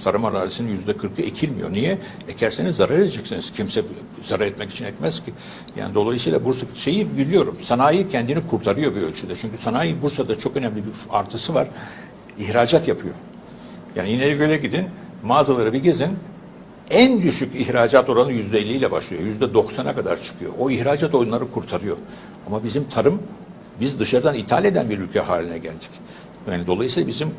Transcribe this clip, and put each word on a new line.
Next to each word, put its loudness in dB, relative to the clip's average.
tarım 2
arazisinin -2
yüzde -2
kırkı -6
ekilmiyor. -4
Niye? 0
Ekerseniz 0
zarar 4
edeceksiniz. 0
Kimse -2
zarar 0
etmek -6
için -8
ekmez -6
ki. -10
Yani -6
dolayısıyla 2
Bursa 0
şeyi -2
biliyorum. 2
Sanayi 4
kendini -2
kurtarıyor 0
bir -2
ölçüde. -4
Çünkü -6
sanayi -2
Bursa'da -2
çok -2
önemli -2
bir -6
artısı -2
var. 2
İhracat 4
yapıyor. -2
Yani -2
İnegöl'e 2
gidin, -2
mağazaları 4
bir 0
gezin. 4
En 8
düşük 2
ihracat 6
oranı 6
yüzde 2
elli 0
ile 2
başlıyor. -2
Yüzde 0
doksana 2
kadar -2
çıkıyor. -8
O 0
ihracat 2
onları 2
kurtarıyor. -4
Ama -2
bizim -2
tarım, 2
biz -2
dışarıdan 4
ithal 2
eden 2
bir -2
ülke -2
haline -2
geldik. -12
Yani -2
dolayısıyla 0
bizim -4